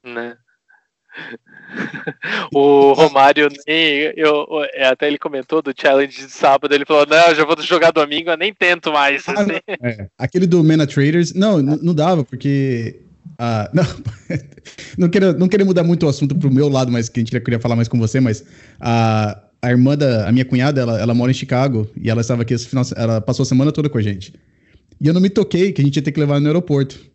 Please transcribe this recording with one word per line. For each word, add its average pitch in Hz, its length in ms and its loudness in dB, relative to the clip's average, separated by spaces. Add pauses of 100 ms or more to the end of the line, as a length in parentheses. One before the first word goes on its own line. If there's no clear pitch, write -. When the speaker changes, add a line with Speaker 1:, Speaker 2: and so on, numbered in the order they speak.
Speaker 1:
Né? 120 320 -10 (760)
<laughs> - 1400 -12
O 139 400 4
Romário 143 540 4 (200)
nem, 156 480 0
eu, 151 300 0 (280)
é, 135 140 0
até 131 200 0
ele 147 100 -2
comentou 151 440 -4
do 139 140 -8
challenge 139 400 0 (100)
de 135 60 -20
sábado, 143 420 2
ele 143 120 0
falou, 147 220 4
"Não, 165 220 6
eu 160 60 2
já 156 100 2
vou 160 160 -2
jogar 165 300 2
domingo, 156 380 -2
eu 165 80 -2
nem 196 160 -4
tento 175 380 -2
mais", 139 360 0
Speaker 2:
Ah, - 60 -6
Speaker 1:
assim. 202 180 -2
Speaker 2:
não, 165 380 -8
é. 104 180 -12 (100)
Aquele 180 280 -2
do 170 180 2
Mana 156 220 4
Traders, 156 480 0
não, 190 260 2
n-, 143 220 0
não 170 140 0
dava, 156 280 0
porque, 135 800 -4 (380)
ah, 113 320 -2
<laughs> - 20 -12
não, 170 100 2 (1120)
não 175 120 2
queria, 190 240 2
não 180 140 0
queria 196 180 2
mudar 180 180 2
muito 170 220 0
o 147 40 2
assunto 139 260 -2
pro 143 160 0
meu 143 180 2
lado, 131 220 0
mas 117 180 -2
que 120 100 -6
a 113 40 0
gente 117 180 -4
queria 117 180 -2
falar 117 160 -2
mais 117 120 0
com 120 100 -2
você, 113 220 0
mas 117 240 0 (360)
a, 110 600 0 (200)
a 123 100 -2
irmã 127 260 4
da, 120 300 0
a 110 40 0
minha 127 140 2
cunhada, 131 360 0
ela, 117 180 -2
ela 117 140 0
mora 123 180 2
em 127 40 2
Chicago, 123 640 -2
e 117 120 -4
ela 113 120 0
estava 117 220 -2
aqui 120 100 -2
esse 117 140 -6
final, 131 160 -2 (120)
ela 113 260 -2
passou 131 220 -2
a 131 40 -2
semana 139 240 2
toda 147 180 -2
com 123 80 -4
a 110 40 0
gente. 101 320 -6 (680)
E 139 60 2
eu 160 60 4
não 180 80 2
me 190 80 4
toquei 196 420 0
que 143 100 -2
a 139 40 4
gente 139 120 2
ia 147 60 0
ter 147 80 -2
que 147 80 -4
levar 143 200 0
no 147 80 2
aeroporto. 147 520 -2 (160)